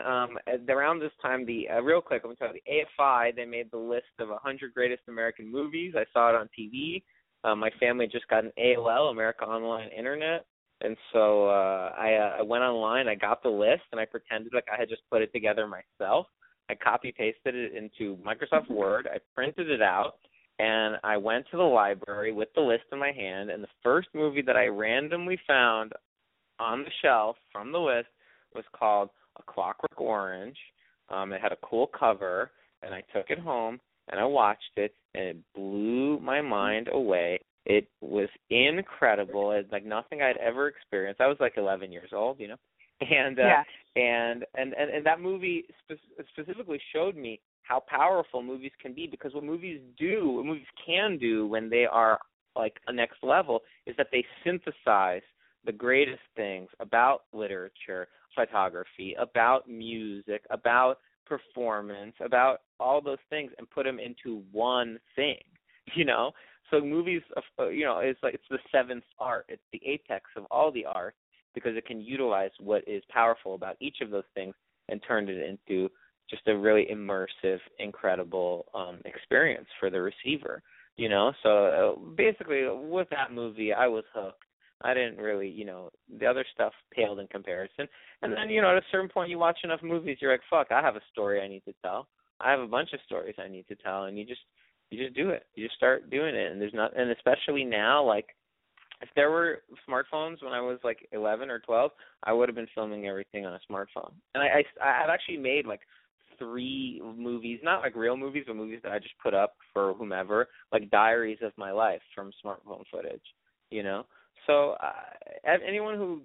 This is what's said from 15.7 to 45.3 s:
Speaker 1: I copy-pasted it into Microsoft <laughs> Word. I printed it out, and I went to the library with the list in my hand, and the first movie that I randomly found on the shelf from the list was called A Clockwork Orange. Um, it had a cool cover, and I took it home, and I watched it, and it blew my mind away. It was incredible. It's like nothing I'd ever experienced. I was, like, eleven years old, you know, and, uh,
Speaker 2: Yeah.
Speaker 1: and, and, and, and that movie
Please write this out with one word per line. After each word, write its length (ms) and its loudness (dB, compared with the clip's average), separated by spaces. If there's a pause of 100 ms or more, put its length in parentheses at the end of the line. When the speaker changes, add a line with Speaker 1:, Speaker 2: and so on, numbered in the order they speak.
Speaker 1:
I 60 -4
copy-pasted 760 -2
it 220 -6
into 440 -8
Microsoft 520 0
<laughs> 0 -
Word. 420 0
I 60 -6 (160)
printed 340 -4
it 140 2
out, 320 2 (460)
and 420 2
I 140 2
went 340 -2
to 60 -8
the 80 2
library 680 2
with 220 -2
the 60 2
list 320 2
in 60 -8
my 120 -2
hand, 400 -8
and 100 -8
the 80 -12 (140)
first 320 2
movie 280 0
that 140 2
I 120 4
randomly 680 -2 (100)
found 460 4 (680)
on 240 -2
the 60 -10 (120)
shelf 340 4 (160)
from 200 -8
the 60 -2
list 300 0 (460)
was 180 -10
called 380 2 (260)
A 60 -20
Clockwork 580 -6
Orange. 560 -4 (520)
Um, 240 -4
it 100 -6
had 80 0
a 120 -6
cool 260 0
cover, 640 0 (300)
and 120 -12
I 80 -12 (100)
took 180 -6
it 100 -4
home, 400 -4 (280)
and 120 -6
I 40 2
watched 520 2
it, 180 0 (200)
and 100 -4
it 120 -6 (180)
blew 640 -2
my 200 0
mind 520 0
away. 480 2 (260)
It 220 4 (120)
was 280 -2 (200)
incredible. 1040 2
It's 200 0
like 120 -6
nothing 380 -6
I'd 140 2
ever 320 0
experienced. 520 -6
I 60 6
was, 140 4
like, 160 2
eleven 340 -2
years 220 -14
old, 280 -2
you 80 -10
know, 80 -14 (440)
and, 380 2
uh, 40 4
Speaker 2:
Yeah. 200 8 (340)
Speaker 1:
and, 480 2 (100)
and, 200 -4
and, 160 -2
and 160 -4
that 140 4
movie 440 -4 (200)